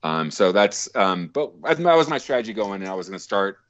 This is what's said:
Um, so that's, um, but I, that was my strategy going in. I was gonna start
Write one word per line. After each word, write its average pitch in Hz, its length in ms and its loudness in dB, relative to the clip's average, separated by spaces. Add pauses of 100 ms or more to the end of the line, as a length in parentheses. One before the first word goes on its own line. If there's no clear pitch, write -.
Um, 80 280 -2
so 90 220 2
that's, 101 440 2
um, 92 320 2
but 139 240 -4 (120)
I, 156 100 2
that 165 220 4
was 156 120 4
my 147 100 -4
strategy 120 340 -4
going 98 300 -4
in. 95 60 -8
I 95 60 -6
was 92 140 -8
gonna 95 120 -10
start 98 500 -2